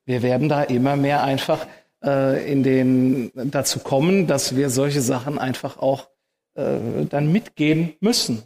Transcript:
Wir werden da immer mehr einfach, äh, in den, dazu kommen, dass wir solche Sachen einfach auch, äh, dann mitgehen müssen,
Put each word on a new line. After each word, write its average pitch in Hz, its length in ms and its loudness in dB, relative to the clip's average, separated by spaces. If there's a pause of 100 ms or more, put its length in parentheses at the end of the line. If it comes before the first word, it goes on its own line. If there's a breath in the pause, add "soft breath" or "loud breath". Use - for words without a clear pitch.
Wir 123 180 0
werden 127 260 2
da 147 140 2
immer 135 320 2
mehr 139 280 2
einfach, - 420 -2 (380 loud breath)
äh, 135 480 0
in 139 120 2
den, 131 720 2
dazu 131 440 -4
kommen, 170 480 2
dass 139 280 -2
wir 139 140 0
solche 139 320 0
Sachen 131 360 -4
einfach 127 400 -6
auch, 135 300 -2 (480)
äh, 131 540 -4
dann 147 220 0
mitgehen 160 680 0
müssen, 190 460 0